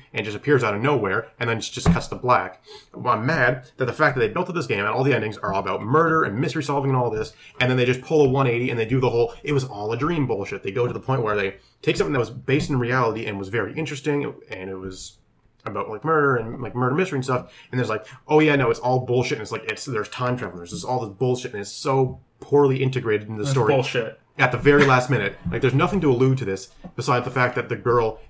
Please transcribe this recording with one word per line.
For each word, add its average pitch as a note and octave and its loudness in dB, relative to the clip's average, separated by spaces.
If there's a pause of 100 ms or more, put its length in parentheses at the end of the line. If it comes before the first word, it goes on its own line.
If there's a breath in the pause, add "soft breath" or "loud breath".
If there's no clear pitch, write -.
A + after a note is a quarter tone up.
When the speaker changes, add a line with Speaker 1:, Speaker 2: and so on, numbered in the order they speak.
(120)
Speaker 1:
and G#2+ -4
just G#2 -6
appears C3 2
out G#2 0
of G#2+ -2
nowhere, A2 0 (100)
and A#2 -2
then A2+ -2
she - -10
just B2+ -8
cuts A#2 0
to - -8
black. A2 0 (320 loud breath)
Well, A#2+ 0
I'm A2 -2
mad C3+ 0
that C3 -4
the A#2 -2
fact C#3+ 0
that B2 -2
they A2+ 4
built F3 -4
up E3+ -8
this D#3+ -2
game G2+ 0
and G#2 -2
all A#2+ 0
the C3+ 2
endings G#2+ -4
are G2+ -4
about G2 -2
murder D#3+ 2
and G#2 -4
mystery D3 -2
solving C#3 -2
and C3 2
all A#2+ 0
this, G#2+ -4 (280 loud breath)
and B2 2
then B2+ 2
they B2 2
just B2+ 2
pull D3+ 4
a - 2
one C3 2
eighty A#2 0
and A#2 -2
they A2+ -2
do B2+ 0
the B2 2
whole, A#2 2 (100)
"It D3 -2
was C3+ 2
all G#2+ -6
a A#2+ -2
dream" D3 -2
bullshit. G2+ -6
They G2 -4
go A#2 0
to F2+ -6
the A2 -8
point C3 -2
where G#2 0
they G2 -2 (220 soft breath)
take - 0
something D#3+ 0
that C3+ 2
was A2 -2
based - -2
in C#3 0
reality A#2 0
and G2+ -6
was F#2+ -8
very A2+ -2
interesting, C#3+ -4 (160)
and F#2+ -10
it F#2+ -8
was F#2+ -14 (460)
about, G2+ -6
like, G#2+ -8
murder D3 4
and, A#2 -6
like, A#2 -10
murder B2+ 2
mystery F3+ 0
and B2+ -2
stuff, B2+ -4 (180 loud breath)
and B2+ -2
there's A2+ 0
like, G#2+ -4 (220 loud breath)
"Oh D3+ 6
yeah, D3 6
no, B2+ 2
it's - 0
all B2 0
bullshit," B2 0
and G#2+ -10
it's G2+ -10
like, - -6
it's, - -8
there's A2 -4
time B2 -4
travel, F#2+ -10
there's E2+ -14
just - -10
all B2+ -2
this G2 -10
bullshit, B2 -2
and G#2 -8
it's F#2+ -10
so C3+ 0 (220)
poorly C3+ 4
integrated A2+ 0
in A2 -8
the G#2 -6
Speaker 2:
That's C#3+ -2
Speaker 1:
story. B2+ 4
Speaker 2:
bullshit. B2 -2 (220)
Speaker 1:
At B2 4
the A2+ -4
very C#3+ 6
last C3+ 4
minute. G#2 0 (140)
Like, A2+ -2
there's C3 4
nothing E3+ 2
to D3 4
allude C3 4
to C3 -6
this F#2+ -6 (260 loud breath)
besides A#2+ 0
the - -6
fact B2 2
that B2 -2
the A#2+ -4
girl A2+ 0